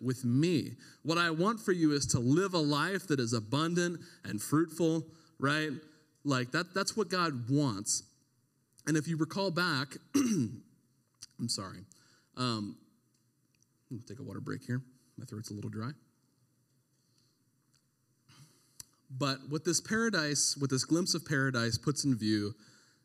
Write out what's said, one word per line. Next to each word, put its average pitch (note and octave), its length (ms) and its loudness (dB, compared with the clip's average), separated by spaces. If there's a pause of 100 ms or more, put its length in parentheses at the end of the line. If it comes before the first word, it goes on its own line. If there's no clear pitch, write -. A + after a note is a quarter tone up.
with B2 240 -2
me. B2+ 500 2 (280)
What E3 140 0
I E3+ 120 4
want F#3+ 320 0
for G#3 100 0
you E3 220 4
is C#3+ 140 0
to C#3+ 120 2
live D#3 340 4
a F3 60 2
life D3+ 480 0
that C#3+ 120 2
is A#2 120 0
abundant D#3 720 0 (240)
and G#2+ 160 -6
fruitful," D#3+ 640 2 (320)
right? D3+ 320 0 (540)
Like, B2+ 260 0
that, F3+ 220 -4
that's G3 240 -2
what G3+ 120 0
God D#3+ 400 0
wants. C3 540 0 (840)
And D#3 120 2
if D3+ 100 -2
you E3 80 0
recall F#3 360 0
back, D#3+ 440 -2 (100)
<clears throat> - 100 -2
I'm - 1300 -4
sorry. F#2+ 320 -6 (560)
Um, A2 400 -4 (1120)
let A2+ 120 -10
me - 40 -18
take - 140 -14
a - 40 -14
water G#2 180 -10
break G#2 220 -8
here. B2+ 180 -2 (360)
My A#2 80 -12
throat's A2 240 -10
a G#2+ 40 -10
little G#2+ 160 -8
dry. A2 220 -6 (3250)
But C3+ 300 -2 (100)
what D3+ 140 -4
this E3 160 2
paradise, G3 800 0
what C#3 120 0
this C3 140 0
glimpse F3 300 0
of D#3 120 -4
paradise B2+ 520 0
puts - 260 -2
in C#3 140 2
view G#2 360 0 (500)